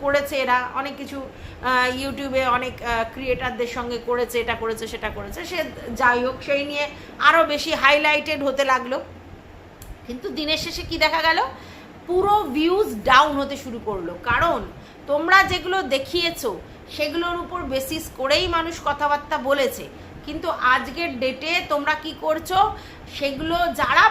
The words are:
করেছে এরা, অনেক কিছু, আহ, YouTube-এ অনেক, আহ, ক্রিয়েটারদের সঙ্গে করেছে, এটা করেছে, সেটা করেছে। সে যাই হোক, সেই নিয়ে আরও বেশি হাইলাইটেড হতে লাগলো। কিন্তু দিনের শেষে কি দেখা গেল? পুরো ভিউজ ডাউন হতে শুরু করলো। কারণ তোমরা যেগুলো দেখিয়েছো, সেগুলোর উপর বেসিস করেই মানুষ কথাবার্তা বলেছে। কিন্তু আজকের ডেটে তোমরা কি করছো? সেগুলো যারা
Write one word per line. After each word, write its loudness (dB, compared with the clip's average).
করেছে 0
এরা, 2
অনেক -4
কিছু, -10
আহ, -2
YouTube-এ -2
অনেক, 0
আহ, 0
ক্রিয়েটারদের -2
সঙ্গে -6
করেছে, 0
এটা 0
করেছে, -4
সেটা -6
করেছে। -8
সে -4
যাই 4
হোক, 0
সেই 0
নিয়ে -2
আরও 6
বেশি -2
হাইলাইটেড 2
হতে 0
লাগলো। 0
কিন্তু -8
দিনের 0
শেষে -6
কি -4
দেখা 4
গেল? 4
পুরো 4
ভিউজ 2
ডাউন 8
হতে -2
শুরু -10
করলো। -6
কারণ 2
তোমরা 6
যেগুলো 0
দেখিয়েছো, -2
সেগুলোর -2
উপর -6
বেসিস -4
করেই 2
মানুষ 0
কথাবার্তা 0
বলেছে। 0
কিন্তু -4
আজকের 0
ডেটে -2
তোমরা 0
কি -8
করছো? 2
সেগুলো -2
যারা 8